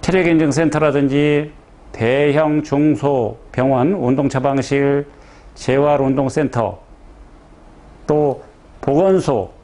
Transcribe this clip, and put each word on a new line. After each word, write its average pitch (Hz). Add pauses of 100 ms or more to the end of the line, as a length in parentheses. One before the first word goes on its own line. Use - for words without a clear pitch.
체력인증센터라든지 147 (400)
대형 147
중소병원 139
운동처방실, 139 (480)
재활운동센터, 135 (1300)
또 151 (360)
보건소 151 (140)